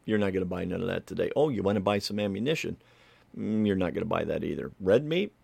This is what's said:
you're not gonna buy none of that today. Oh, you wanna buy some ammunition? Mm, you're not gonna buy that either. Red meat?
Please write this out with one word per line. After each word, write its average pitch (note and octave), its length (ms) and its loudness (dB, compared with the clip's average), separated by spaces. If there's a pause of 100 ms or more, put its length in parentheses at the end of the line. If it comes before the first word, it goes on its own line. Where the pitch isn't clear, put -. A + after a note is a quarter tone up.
you're A2 140 0
not G2 160 2
gonna F#2 100 0
buy F2+ 220 -4
none F2+ 160 -4
of F#2 60 -4
that F2+ 180 -4
today. F2+ 280 -2
Oh, D3+ 140 4
you G#2 140 -2
wanna G2+ 180 2
buy G2+ 200 2
some G#2 200 -4
ammunition? G#2 560 -2 (640)
Mm, G#2+ 280 0
you're G2+ 100 4
not F#2 180 0
gonna F2+ 120 -2
buy E2+ 180 0
that D#2+ 180 -2
either. C#2+ 380 -4
Red G#2 240 6
meat? F3 280 -2 (120)